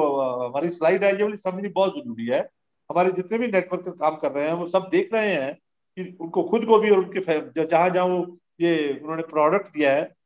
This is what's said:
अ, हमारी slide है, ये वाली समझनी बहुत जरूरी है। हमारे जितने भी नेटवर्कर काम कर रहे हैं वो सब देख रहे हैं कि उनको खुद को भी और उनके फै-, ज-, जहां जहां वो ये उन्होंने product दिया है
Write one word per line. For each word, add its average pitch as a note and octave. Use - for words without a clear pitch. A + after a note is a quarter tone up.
अ, B2+
हमारी D3
slide F3
है, G3
ये G#3
वाली G#3
समझनी G3
बहुत F#3
जरूरी A#2
है। C3+
हमारे F3+
जितने F3+
भी A#3+
नेटवर्कर F3+
काम D#3
कर D3
रहे C#3+
हैं D#3+
वो F3
सब F#3
देख F#3+
रहे G#3+
हैं C#3+
कि F#3
उनको E3+
खुद A#3
को A3
भी G#3+
और G3
उनके F3+
फै-, D#3
ज-, D#3
जहां F3
जहां F#3
वो F3+
ये D#3
उन्होंने D#3+
product D#3
दिया C#3+
है D#3+